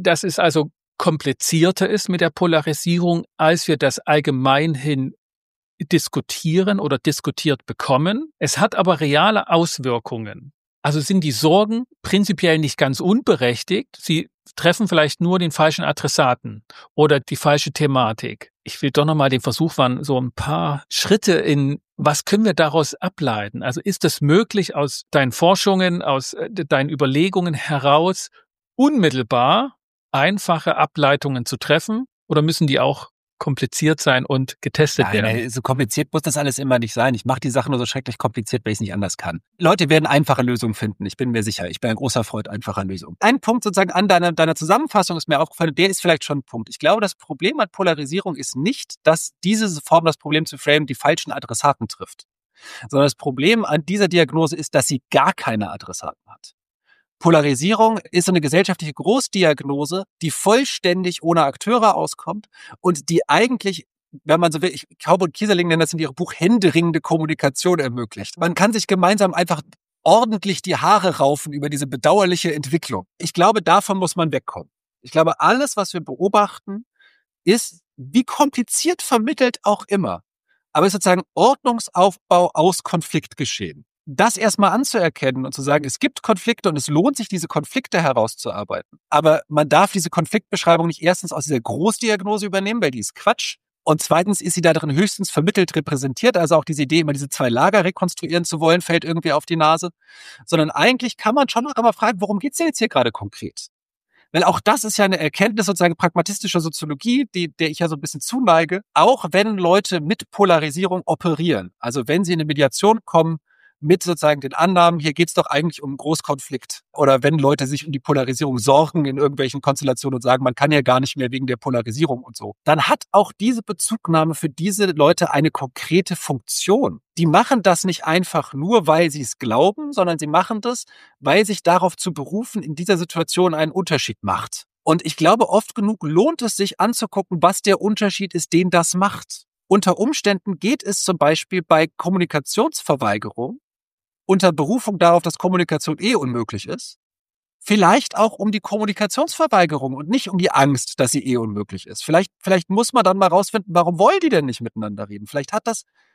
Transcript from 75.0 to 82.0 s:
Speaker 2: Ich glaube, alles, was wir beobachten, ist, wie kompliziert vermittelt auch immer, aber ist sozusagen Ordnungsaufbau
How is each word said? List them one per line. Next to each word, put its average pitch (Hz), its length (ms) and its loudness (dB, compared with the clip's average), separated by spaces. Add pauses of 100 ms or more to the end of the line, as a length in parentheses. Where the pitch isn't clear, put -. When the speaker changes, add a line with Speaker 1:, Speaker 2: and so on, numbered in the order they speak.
Speaker 2:
Ich 127 80 -20
glaube, 160 300 2
alles, 240 360 2
was 202 160 -4
wir 175 80 -6
beobachten, 196 840 -2 (580)
ist, 202 380 -2 (140)
wie 143 280 -2
kompliziert - 760 -2
vermittelt 247 600 0
auch 208 260 -2
immer, 127 340 -2 (500)
aber 156 140 4
ist 185 80 0
sozusagen 185 280 2 (120)
Ordnungsaufbau 196 1200 2